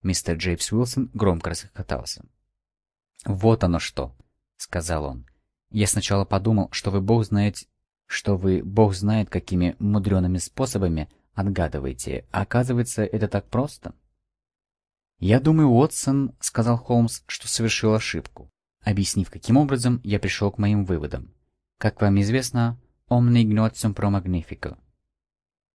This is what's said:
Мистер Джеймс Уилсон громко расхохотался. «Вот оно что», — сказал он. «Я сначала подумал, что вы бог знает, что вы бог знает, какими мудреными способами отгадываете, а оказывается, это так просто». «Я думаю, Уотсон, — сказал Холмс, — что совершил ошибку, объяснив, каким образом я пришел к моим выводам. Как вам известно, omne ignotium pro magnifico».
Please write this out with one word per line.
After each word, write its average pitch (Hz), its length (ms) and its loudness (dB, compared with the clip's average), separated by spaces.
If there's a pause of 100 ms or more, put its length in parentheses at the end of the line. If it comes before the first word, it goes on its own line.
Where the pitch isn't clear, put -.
Мистер 87 340 -2
Джеймс 87 340 -4
Уилсон 123 440 -2
громко 90 360 0
расхохотался. - 760 -10 (1000)
«Вот 110 400 2
оно 85 140 2
что», — - 360 -8 (420)
сказал 82 500 -6
он. 62 200 -12 (440)
«Я 104 160 0
сначала 98 380 0
подумал, 101 460 0
что - 200 -6
вы 98 100 0
бог 110 240 2
знает, 101 420 -2 (400)
что - 300 -2
вы 92 260 2
бог 101 320 4
знает, 104 360 0
какими 90 480 0
мудреными 95 600 0
способами 90 680 -2 (240)
отгадываете, 76 1000 -4
а 98 120 -2
оказывается, 120 600 0
это 104 240 -2
так - 220 -4
просто». - 460 -6 (1200)
«Я 104 220 4
думаю, 156 300 4
Уотсон, — 135 680 2
сказал 117 360 0
Холмс, — 120 500 0
что - 220 -12
совершил 110 460 0
ошибку, - 560 -6 (320)
объяснив, 98 480 -2
каким - 260 0
образом 127 480 2
я 101 160 0
пришел 98 300 -2
к - 80 -12
моим 104 260 2
выводам. 76 480 -4 (460)
Как - 220 -2
вам 101 200 4
известно, 120 580 0 (300)
omne 120 340 4
ignotium 107 520 2
pro 101 160 -2
magnifico». 90 680 -4 (1000)